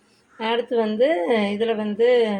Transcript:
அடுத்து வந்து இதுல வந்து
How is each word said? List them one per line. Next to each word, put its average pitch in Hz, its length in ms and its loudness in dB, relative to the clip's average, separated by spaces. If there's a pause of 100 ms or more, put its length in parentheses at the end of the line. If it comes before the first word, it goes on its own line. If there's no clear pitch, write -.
(520)
அடுத்து 240 240 -4 (100)
வந்து 220 240 0 (460)
இதுல 226 200 -2 (100)
வந்து 208 220 0 (320)